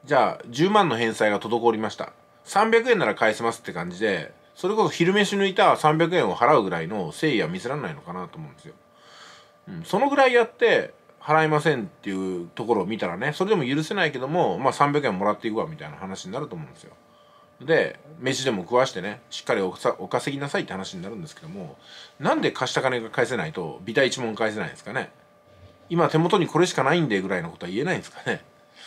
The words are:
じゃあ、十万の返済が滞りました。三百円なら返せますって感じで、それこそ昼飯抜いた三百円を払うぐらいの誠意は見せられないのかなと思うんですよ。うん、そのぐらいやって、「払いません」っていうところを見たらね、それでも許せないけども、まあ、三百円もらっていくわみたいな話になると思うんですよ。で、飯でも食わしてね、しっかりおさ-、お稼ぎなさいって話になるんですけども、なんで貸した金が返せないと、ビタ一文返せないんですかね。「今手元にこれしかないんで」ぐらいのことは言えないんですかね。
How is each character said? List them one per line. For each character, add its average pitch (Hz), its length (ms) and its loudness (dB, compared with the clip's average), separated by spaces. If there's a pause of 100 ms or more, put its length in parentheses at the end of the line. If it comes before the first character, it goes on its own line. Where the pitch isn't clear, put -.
じ 139 100 0
ゃ 113 260 4
あ、 - 80 -14
十 151 220 2
万 202 180 6
の 117 80 0
返 113 180 0
済 107 160 4
が 101 100 0
滞 117 320 2
り 107 60 -2
ま 107 120 -4
し - 60 -14
た。 - 160 -10 (320)
三 220 260 2
百 233 200 4
円 214 80 6
な 135 80 2
ら 101 80 0
返 110 200 2
せ 113 80 -6
ま 117 100 0
す - 80 -12
っ - 20 -20
て 95 100 -10
感 85 180 -6
じ 90 100 -14
で、 95 320 -2 (220)
そ 180 140 -4
れ 220 60 0
こ 214 100 4
そ 151 60 2
昼 175 220 2
飯 202 240 2
抜 196 100 2
い 190 80 -2
た 170 220 6
三 156 220 4
百 170 160 2
円 131 140 2
を 90 80 -2
払 139 220 6
う 110 40 4
ぐ 95 80 -2
ら 82 120 -4
い 80 60 -8
の 98 180 -4
誠 80 200 -4
意 120 160 2
は 78 60 -2
見 92 120 -6
せ 117 80 -8
ら 143 80 -4
れ 139 60 -6
な 92 80 -6
い 76 40 -12
の 139 80 -16
か 170 100 -14
な 180 160 -10
と - 100 -18
思 156 100 -14
う - 20 -16
ん - 40 -20
で - 60 -20
す - 60 -20
よ。 - 80 -20 (920)
う 196 40 -14
ん、 165 120 -10
そ 190 140 -2
の 269 120 2
ぐ 285 60 2
ら 269 100 8
い 240 60 4
や 240 120 6
っ - 80 -4
て、 156 400 2 (280)
「払 156 240 4
い 156 40 2
ま 151 120 2
せ 156 160 2
ん」 110 80 -4
っ - 20 -8
て - 220 -14
い 95 360 -4
う 85 100 -14
と 117 100 -8
こ 113 100 2
ろ 98 80 2
を 87 40 0
見 107 120 -4
た 98 80 -2
ら 87 100 -4
ね、 135 180 -4
そ 185 100 -2
れ 208 60 -2
で 214 60 4
も 139 100 -2
許 143 160 0
せ 180 120 -6
な 185 120 0
い 139 60 -2
け - 60 -8
ど 127 80 -6
も、 139 320 0
ま 127 120 2
あ、 - 20 -6
三 143 200 2
百 143 140 0
円 95 120 0
も 101 80 0
ら 104 60 2
っ 104 60 -2
て 113 100 -6
い 107 40 -4
く 110 60 -2
わ 87 80 -2
み 78 100 -12
た 76 100 -14
い 78 40 -14
な 87 60 -16
話 95 300 -12
に 92 60 -10
な 131 80 -6
る 147 80 -8
と 95 60 -12
思 80 100 -12
う - 40 -18
ん - 40 -20
で - 60 -20
す - 60 -20
よ。 - 80 -20 (680)
で、 127 400 0 (180)
飯 131 260 -2
で 131 60 2
も 98 120 -2
食 113 140 0
わ 131 100 6
し - 60 -8
て 92 100 -8
ね、 104 260 -8
し - 140 -12
っ - 20 -20
か 123 100 0
り 104 60 0
お 92 160 -2
さ-、 - 220 0
お 98 100 -12
稼 135 260 -4
ぎ 139 60 -8
な 143 80 -6
さ 202 100 -4
い - 40 -2
っ - 20 -6
て 170 80 -12
話 95 220 -10
に 175 80 -12
な 196 80 -10
る 226 60 -12
ん 180 60 -10
で 151 60 -12
す - 60 -18
け - 80 -20
ど 156 60 -18
も、 170 280 -14 (420)
な 208 160 0
ん 311 60 0
で 151 120 0
貸 - 200 -4
し - 20 -8
た 147 60 2
金 127 200 0
が 113 100 -12
返 120 160 0
せ 123 100 -4
な 85 100 -2
い 78 60 -8
と、 80 320 -8
ビ 110 80 -8
タ 139 100 2
一 131 180 0
文 113 140 -4
返 110 160 -2
せ 107 80 -8
な 95 60 -4
い - 40 -8
ん - 20 -10
で - 80 -16
す - 60 -20
か 104 100 -12
ね。 113 160 -6 (800)
「今 165 180 4
手 156 100 2
元 175 200 4
に 151 80 2
こ 156 140 0
れ 180 60 6
し 175 60 -6
か 139 120 0
な 147 100 2
い 180 60 2
ん 143 80 0
で」 101 120 0
ぐ 95 80 -6
ら 95 100 -2
い 85 40 -4
の 82 80 -10
こ - 80 -20
と 90 80 -12
は 87 60 -8
言 113 100 -2
え - 20 -2
な 185 80 -2
い 131 40 -2
ん - 20 -6
で 85 60 -10
す - 80 -20
か - 120 -20
ね。 104 180 -4 (440)